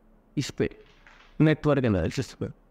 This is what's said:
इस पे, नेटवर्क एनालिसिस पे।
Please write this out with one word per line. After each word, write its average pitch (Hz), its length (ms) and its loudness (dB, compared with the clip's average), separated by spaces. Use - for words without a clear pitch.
इस - 140 -2
पे, - 200 -4
नेटवर्क 147 440 2
एनालिसिस 101 480 -2
पे। - 380 -12